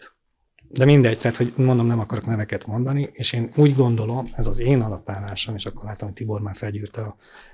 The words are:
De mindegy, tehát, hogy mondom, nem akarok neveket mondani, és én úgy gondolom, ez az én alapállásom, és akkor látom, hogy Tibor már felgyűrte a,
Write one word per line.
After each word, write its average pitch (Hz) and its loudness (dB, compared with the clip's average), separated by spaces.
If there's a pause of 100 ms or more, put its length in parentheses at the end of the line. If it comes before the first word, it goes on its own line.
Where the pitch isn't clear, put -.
(720)
De 127 2
mindegy, 135 6
tehát, 120 -2
hogy 120 -2
mondom, 127 2
nem 117 2
akarok 107 -6
neveket 104 -4
mondani, 131 -4
és - -4
én 113 -4
úgy 147 8
gondolom, 120 0
ez 113 2
az 104 2
én 127 4
alapállásom, 101 -6
és 101 -8
akkor - -12
látom, 104 -10
hogy 95 -12
Tibor 107 -6
már 101 -8
felgyűrte 104 -8
a, 107 -10 (380)